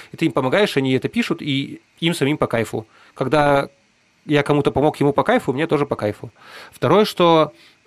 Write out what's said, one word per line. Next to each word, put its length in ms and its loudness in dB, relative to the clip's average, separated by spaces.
и 40 -16
ты 100 -2
им 60 -2
помогаешь, 440 0
они 160 0
это 160 0
пишут, 340 -4
и 380 -6
им 140 0
самим 240 0
по 80 0
кайфу. 400 -4
Когда 540 2
я 180 2
кому-то 280 0
помог, 300 0
ему 120 2
по 120 0
кайфу, 280 0
мне 140 -4
тоже 200 0
по 100 -6
кайфу. 340 -6
Второе, 340 2
что 480 2